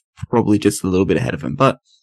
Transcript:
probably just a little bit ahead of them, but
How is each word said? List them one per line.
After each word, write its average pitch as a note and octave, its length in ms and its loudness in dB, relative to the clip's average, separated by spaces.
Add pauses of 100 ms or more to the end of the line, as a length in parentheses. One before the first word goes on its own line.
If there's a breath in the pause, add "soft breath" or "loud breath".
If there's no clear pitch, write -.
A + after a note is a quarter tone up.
(300)
probably G#2 300 2
just - 240 0
a F#2+ 40 -2
little F#2 180 2
bit E2 120 0
ahead - 160 -4
of C#2+ 80 -8
them, C2+ 140 -6
but - 220 2 (260)